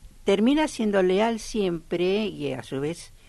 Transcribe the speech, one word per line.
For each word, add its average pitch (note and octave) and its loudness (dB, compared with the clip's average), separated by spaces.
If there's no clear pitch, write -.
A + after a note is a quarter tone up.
termina B3+ 4
siendo G3+ 0
leal G#3 2
siempre F#3 -2
y D3 -6
a B2+ -8
su C3+ -6
vez, D#3 -6